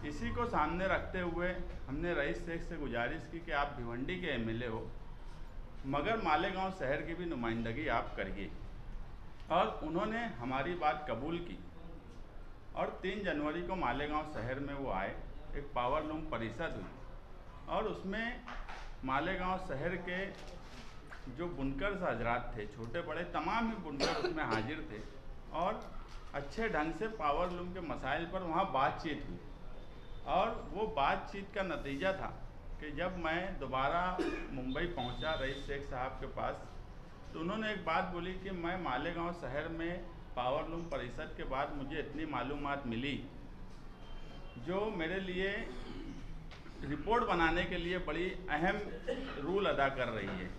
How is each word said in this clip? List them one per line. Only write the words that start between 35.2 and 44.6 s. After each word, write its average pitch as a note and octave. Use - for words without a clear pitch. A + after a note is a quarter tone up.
रईस C#3
शेख C#3+
साहब C3
के C3+
पास, A#2+
तो D#3+
उन्होंने G#3+
एक F#3
बात F3
बोली F3
कि F#3+
मैं F3
मालेगांव C#3
शहर C#3+
में E3
पावर C#3+
लूम E3
परिषद C3
के E3
बाद C#3+
मुझे C#3
इतनी D#3
मालूमात C#3
मिली B2
जो E3+